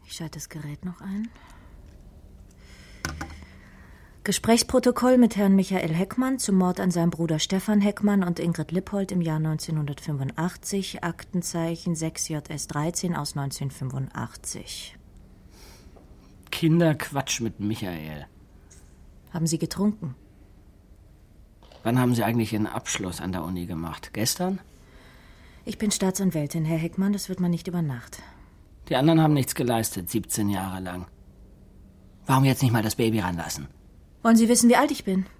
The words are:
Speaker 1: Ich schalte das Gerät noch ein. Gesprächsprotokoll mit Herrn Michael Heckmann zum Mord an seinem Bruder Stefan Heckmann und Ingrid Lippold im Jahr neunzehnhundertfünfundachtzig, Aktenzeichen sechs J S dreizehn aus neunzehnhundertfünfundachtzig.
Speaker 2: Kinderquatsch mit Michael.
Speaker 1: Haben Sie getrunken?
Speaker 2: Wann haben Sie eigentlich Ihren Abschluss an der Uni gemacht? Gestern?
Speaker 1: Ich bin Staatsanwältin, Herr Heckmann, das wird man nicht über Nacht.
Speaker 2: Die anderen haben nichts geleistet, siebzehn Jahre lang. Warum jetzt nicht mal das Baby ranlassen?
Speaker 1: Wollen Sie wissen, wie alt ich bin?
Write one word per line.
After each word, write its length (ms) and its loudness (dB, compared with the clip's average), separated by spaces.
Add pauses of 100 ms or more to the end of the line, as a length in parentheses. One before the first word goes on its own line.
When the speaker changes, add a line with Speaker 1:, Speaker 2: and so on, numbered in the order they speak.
Speaker 1:
Ich 80 -16
schalte 240 -10
das 100 -12
Gerät 380 -10
noch 160 -10
ein. 260 -6 (3000)
Gesprächsprotokoll 960 4
mit 180 6
Herrn 180 6
Michael 380 2
Heckmann 460 0
zum 180 0
Mord 240 4
an 100 2
seinem 200 4
Bruder 280 0
Stefan 440 2
Heckmann 420 2
und 160 -2
Ingrid 320 -2
Lippold 400 -4
im 80 0
Jahr 180 0
neunzehnhundertfünfundachtzig, 1700 -4
Aktenzeichen 920 -4
sechs 340 -6
J 200 -6
S 200 -8
dreizehn 460 -2
aus 200 -6
neunzehnhundertfünfundachtzig. 1600 -8 (1500)
Speaker 2:
Kinderquatsch 920 2
mit 180 -4
Michael. 640 -6 (1040)
Speaker 1:
Haben 160 -2
Sie 120 0
getrunken? 560 -2 (1700)
Speaker 2:
Wann 160 2
haben 160 4
Sie 100 2
eigentlich 300 2
Ihren 120 2
Abschluss 540 -6
an 120 -4
der 120 -4
Uni 220 -6
gemacht? 480 -8
Gestern? 440 -2 (1040)
Speaker 1:
Ich 140 -8
bin 140 0
Staatsanwältin, 720 0
Herr 120 0
Heckmann, 360 -2
das 160 -4
wird 100 -6
man 140 0
nicht 160 -4
über 140 -2
Nacht. 380 -6 (680)
Speaker 2:
Die 80 0
anderen 240 6
haben 120 6
nichts 220 2
geleistet, 560 -2
siebzehn 380 -2
Jahre 320 -4
lang. 260 -10 (1200)
Warum 180 4
jetzt 200 4
nicht 80 4
mal 100 2
das 140 -2
Baby 240 2
ranlassen? 480 -6 (560)
Speaker 1:
Wollen 100 6
Sie 140 6
wissen, 200 6
wie 60 10
alt 160 6
ich 140 -6
bin? 200 0 (160)